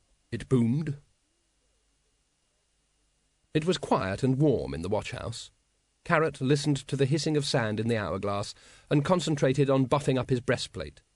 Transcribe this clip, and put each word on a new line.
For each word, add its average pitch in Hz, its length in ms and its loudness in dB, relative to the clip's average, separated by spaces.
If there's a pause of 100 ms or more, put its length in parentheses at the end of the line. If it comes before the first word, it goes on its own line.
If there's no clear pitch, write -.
(320)
it 110 160 -8
boomed. 135 500 0 (2500)
It 160 120 0
was 180 120 2
quiet 98 460 -2
and 131 160 2
warm 92 340 2
in 76 80 -6
the 90 80 -6
watch-house. - 600 -6 (520)
Carrot 160 380 0
listened 143 360 2 (100)
to - 80 -4
the 139 100 2
hissing 151 320 0
of 143 80 0
sand 110 340 0
in 113 100 -2
the 117 80 2
hourglass 101 580 -4 (340)
and 147 160 2
concentrated 143 640 2
on 135 180 2
buffing 139 300 0
up 120 120 -2
his 123 100 0
breastplate. 90 600 -6 (140)